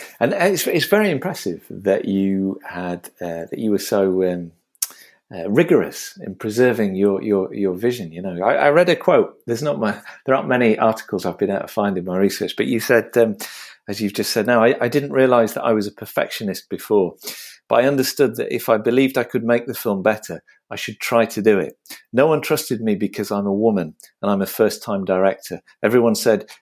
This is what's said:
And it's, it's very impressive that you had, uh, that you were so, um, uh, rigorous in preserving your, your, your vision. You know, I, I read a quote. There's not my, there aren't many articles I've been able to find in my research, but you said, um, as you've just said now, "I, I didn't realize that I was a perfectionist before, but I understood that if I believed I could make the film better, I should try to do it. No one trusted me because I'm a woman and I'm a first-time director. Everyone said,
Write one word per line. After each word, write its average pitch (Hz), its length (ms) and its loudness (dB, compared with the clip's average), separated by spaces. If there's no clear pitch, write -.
And 120 140 2
it's, 180 340 0
it's 175 200 0
very 208 220 2
impressive 131 600 -6
that 98 340 0
you 98 640 0
had, 90 440 -10
uh, 85 280 -8
that - 100 -8
you 110 120 -2
were 101 60 4
so, 95 520 0
um, 87 220 -6
uh, 90 160 -8
rigorous 123 760 0
in 92 100 -12
preserving 110 600 0
your, 98 260 2
your, 98 320 0
your 95 220 -2
vision. 113 360 -4
You 85 100 -10
know, 90 220 -8
I, 131 120 2
I 143 140 2
read 170 200 4
a 160 60 2
quote. 135 500 2
There's 117 180 -4
not 147 160 -2
my, 104 180 -2
there 131 100 2
aren't - 140 -2
many 123 280 2
articles 110 480 -2
I've 87 120 -6
been 98 140 0
able 98 100 -2
to - 60 -12
find 101 300 -2
in 87 80 -6
my 92 120 -4
research, 98 400 0
but 117 100 -2
you 120 120 0
said, - 380 2
um, 110 200 4
as 104 120 -8
you've 101 120 -2
just - 180 -4
said 110 140 0
now, 117 160 4
"I, 123 200 6
I 120 80 0
didn't 143 240 -2
realize 127 400 4
that 127 100 -6
I 127 80 2
was 107 160 0
a - 60 -10
perfectionist - 760 -6
before, 92 460 0
but 117 140 4
I 135 40 2
understood 131 480 0
that - 180 -6
if - 140 -6
I 113 100 4
believed 127 400 2
I 120 60 2
could 117 220 -4
make 120 200 0
the 123 80 -8
film 101 300 -4
better, 104 400 -2
I 104 60 -10
should - 240 -10
try 117 280 2
to 113 140 -4
do 104 160 6
it. 78 200 -4
No 131 160 4
one 156 140 2
trusted 143 400 -4
me 107 140 0
because 101 360 -4
I'm 101 160 -2
a 98 60 0
woman 101 420 0
and 101 80 -2
I'm 101 120 0
a 95 40 -2
first-time 101 600 -2
director. 92 560 -2
Everyone 117 340 4
said, 110 340 0